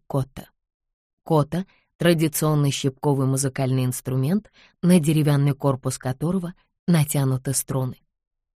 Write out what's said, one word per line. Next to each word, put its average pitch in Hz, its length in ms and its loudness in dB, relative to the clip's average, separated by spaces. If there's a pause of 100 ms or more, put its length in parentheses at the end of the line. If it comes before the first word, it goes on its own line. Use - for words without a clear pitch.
кота. - 420 -6 (760)
Кота — 160 420 0 (320)
традиционный 156 720 2
щипковый 135 560 -2
музыкальный 131 580 -2
инструмент, 131 680 -2 (300)
на 180 180 6
деревянный 147 540 2
корпус 135 440 -4
которого 170 560 -4 (340)
натянуты 139 640 0
струны. 131 440 -6 (580)